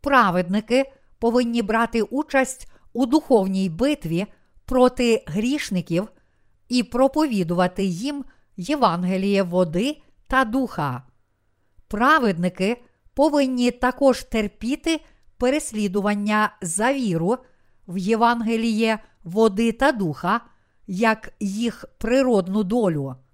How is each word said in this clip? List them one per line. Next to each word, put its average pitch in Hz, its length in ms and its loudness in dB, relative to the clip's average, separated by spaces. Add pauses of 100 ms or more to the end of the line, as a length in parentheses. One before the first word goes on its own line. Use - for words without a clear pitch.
Праведники 214 880 2 (280)
повинні 233 420 2
брати 226 400 0
участь 262 720 -2 (220)
у 247 120 0
духовній 190 640 2
битві 190 560 -2 (400)
проти 247 640 2
грішників 202 840 -2 (600)
і 247 140 0
проповідувати 196 1000 0
їм 240 400 -6 (320)
Євангеліє 190 840 0
води 180 580 -2 (260)
та 262 180 0
духа. 196 580 -4 (840)
Праведники 208 960 0 (300)
повинні 262 580 2
також 247 520 0
терпіти 262 760 -4 (360)
переслідування 208 1200 0
за 208 320 0
віру 208 440 0 (500)
в 180 100 -8
Євангеліє 226 1000 0 (240)
води 220 480 0
та 269 200 2
духа, 196 500 -2 (460)
як 220 520 -2
їх 208 460 -6 (120)
природну 214 680 0
долю. 170 520 -2 (180)